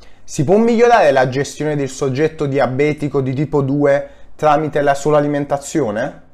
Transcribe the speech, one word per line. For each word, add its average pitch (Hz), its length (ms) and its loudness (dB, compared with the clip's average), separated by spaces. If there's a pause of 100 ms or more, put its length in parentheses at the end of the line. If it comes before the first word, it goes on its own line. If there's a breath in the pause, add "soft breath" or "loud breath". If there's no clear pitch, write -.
(240 soft breath)
Si - 220 -4
può 170 100 4
migliorare 226 560 4
la 135 160 2
gestione 143 480 -4
del 139 140 -4
soggetto 147 560 -2
diabetico 139 760 0
di 135 140 -2
tipo 147 280 0
due 139 480 0 (280 loud breath)
tramite 151 420 0
la 143 140 2
sola 151 240 0
alimentazione? 143 1040 -2 (120)